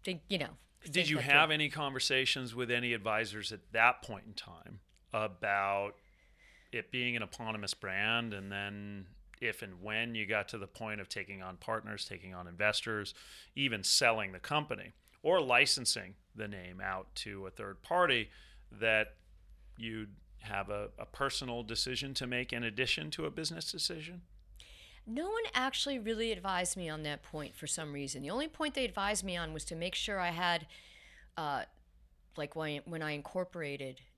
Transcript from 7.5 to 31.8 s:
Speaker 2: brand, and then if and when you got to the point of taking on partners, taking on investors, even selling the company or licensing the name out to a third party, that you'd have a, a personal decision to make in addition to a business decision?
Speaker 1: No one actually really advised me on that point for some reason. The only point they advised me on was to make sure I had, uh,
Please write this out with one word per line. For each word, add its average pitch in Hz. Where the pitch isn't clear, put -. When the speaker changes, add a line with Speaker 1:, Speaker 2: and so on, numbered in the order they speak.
Speaker 2:
brand, 107
and 98
then 101
if 113
and 92
when 110
you 110
got 104
to 117
the 98
point 107
of 95
taking 98
on 92
partners, 107
taking 92
on 90
investors, 104
even 117
selling 110
the 90
company -
or 170
licensing 120
the 107
name 92
out 95
to 98
a -
third 98
party, 147
that 110
you'd 110
have 101
a, 104
a -
personal 123
decision 127
to 131
make 123
in 120
addition 127
to 156
a 151
business 160
decision? 170
Speaker 1:
No 262
one 453
actually 262
really 226
advised 180
me 175
on 156
that 147
point 151
for 151
some 151
reason. 139
The 143
only 277
point 311
they 262
advised 202
me 185
on 160
was 156
to 170
make 175
sure 196
I 175
had, 170
uh, 143